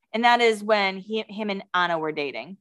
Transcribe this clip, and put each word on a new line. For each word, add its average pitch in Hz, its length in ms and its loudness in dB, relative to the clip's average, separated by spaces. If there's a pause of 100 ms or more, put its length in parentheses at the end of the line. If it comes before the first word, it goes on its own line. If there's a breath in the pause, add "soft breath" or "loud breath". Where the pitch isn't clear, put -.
(120)
And 226 120 0
that 240 160 6
is 220 240 2
when 202 320 2
he, 214 320 -6
him 208 220 -6
and 196 120 -6 (120)
Anna 175 240 0
were 156 120 -4
dating. 143 500 -6